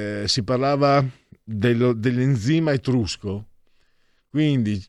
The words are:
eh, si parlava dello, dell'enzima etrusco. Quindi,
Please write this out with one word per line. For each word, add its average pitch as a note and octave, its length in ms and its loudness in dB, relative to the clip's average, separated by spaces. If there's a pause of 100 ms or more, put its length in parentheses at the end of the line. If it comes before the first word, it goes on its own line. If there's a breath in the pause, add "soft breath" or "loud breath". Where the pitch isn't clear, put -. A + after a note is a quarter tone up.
(220)
eh, G2+ 60 -6
si G#2+ 160 -2
parlava C#3 600 2 (400 loud breath)
dello, A#2+ 500 2
dell'enzima B2+ 760 0
etrusco. G#2 760 -2 (800)
Quindi, B2+ 600 0